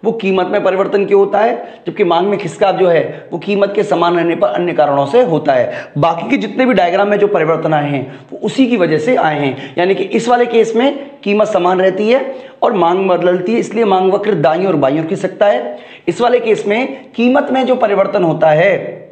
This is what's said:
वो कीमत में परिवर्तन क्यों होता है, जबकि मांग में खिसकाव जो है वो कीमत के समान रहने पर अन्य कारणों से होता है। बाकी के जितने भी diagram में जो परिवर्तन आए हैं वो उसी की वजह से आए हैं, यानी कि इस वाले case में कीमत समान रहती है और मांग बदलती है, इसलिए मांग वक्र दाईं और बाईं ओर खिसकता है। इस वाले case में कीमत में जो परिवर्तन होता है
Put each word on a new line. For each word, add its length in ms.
वो 80
कीमत 340
में 180
परिवर्तन 420
क्यों 140
होता 200
है, 460
जबकि 180
मांग 240
में 100
खिसकाव 400
जो 100
है 440
वो 60
कीमत 360
के 80
समान 340
रहने 200
पर 120
अन्य 240
कारणों 340
से 160
होता 300
है। 460
बाकी 320
के 60
जितने 300
भी 80
diagram 340
में 100
जो 80
परिवर्तन 480
आए 160
हैं 300
वो 60
उसी 280
की 100
वजह 220
से 180
आए 220
हैं, 400
यानी 160
कि 100
इस 240
वाले 180
case 300
में 440
कीमत 280
समान 320
रहती 300
है 240
और 100
मांग 360
बदलती 440
है, 60
इसलिए 260
मांग 280
वक्र 220
दाईं 320
और 100
बाईं 240
ओर 60
खिसकता 400
है। 320
इस 120
वाले 200
case 260
में 460
कीमत 400
में 140
जो 100
परिवर्तन 480
होता 260
है 600